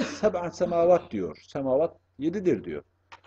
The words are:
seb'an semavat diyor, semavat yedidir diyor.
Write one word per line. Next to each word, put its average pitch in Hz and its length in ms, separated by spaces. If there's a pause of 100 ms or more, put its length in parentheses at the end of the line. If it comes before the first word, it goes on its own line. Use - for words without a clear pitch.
(200)
seb'an 175 300
semavat 175 600
diyor, 92 280 (100)
semavat 139 480 (220)
yedidir 165 460
diyor. 76 180 (440)